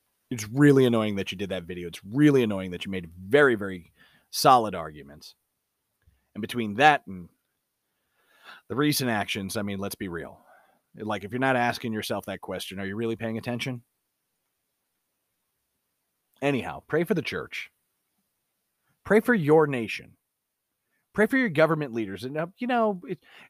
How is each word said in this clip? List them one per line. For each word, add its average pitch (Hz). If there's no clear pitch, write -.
it's 107
really 135
annoying 107
that 98
you 98
did 98
that 92
video. 87
It's 82
really 135
annoying 95
that 87
you 98
made 90
very, 131
very 95
solid 117
arguments. 76
And 104
between 107
that 143
and 90
the 107
recent 139
actions, 101
I 107
mean, 101
let's 101
be 101
real. 82
Like, 107
if 95
you're 123
not 131
asking 120
yourself 107
that 95
question, 92
are 98
you 98
really 113
paying 113
attention? 120
Anyhow, 117
pray 165
for 214
the 165
church. -
Pray 208
for 247
your 156
nation. 120
Pray 214
for 262
your 247
government 151
leaders. 98
And, 139
uh, 165
you 247
know, 220
it, 180